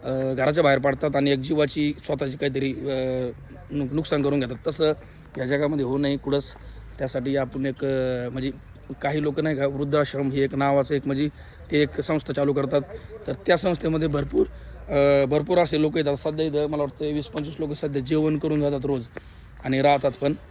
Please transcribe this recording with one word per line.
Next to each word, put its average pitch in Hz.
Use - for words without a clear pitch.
अ, 131
घराच्या 143
बाहेर 139
पडतात 139
आणि 139
एक 139
जीवाची 147
स्वतःची 139
काहीतरी, 135
अ, 131
नु-, 143
नुकसान 151
करून 139
घेतात. 123
तसं 156
या 131
जगामध्ये 143
होऊ 135
नये 139
कुठंच. 139
त्यासाठी 135
आपण 135
एक, 131
अ, 127
म्हणजे 131
काही 151
लोक 147
नाही 156
का, 139
वृद्धाश्रम 139
ही 139
एक 139
नावाचं 139
एक 135
म्हणजे 139
ते 147
एक 143
संस्था 151
चालू 143
करतात. 139
तर -
त्या 175
संस्थेमध्ये 160
भरपूर, 143
अ, 139
भरपूर 151
असे 156
लोक 151
येतात. 143
सध्या 156
इथं 147
मला 147
वाटतं 143
वीस 147
पंचवीस 151
लोक 151
सध्या 143
जेवण 156
करून 151
जातात 143
रोज 131
आणि 135
राहतात 143
पण. 143